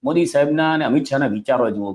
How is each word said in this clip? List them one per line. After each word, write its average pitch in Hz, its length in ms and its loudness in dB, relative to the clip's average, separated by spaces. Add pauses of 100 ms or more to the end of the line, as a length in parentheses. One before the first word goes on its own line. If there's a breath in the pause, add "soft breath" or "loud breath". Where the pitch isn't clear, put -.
મોદી 160 220 2
સાહેબના 151 480 2
અને 156 100 -2
અમિત 135 200 2
શાહના 139 220 -2
વિચારો 113 440 0
જુઓ. 101 240 -6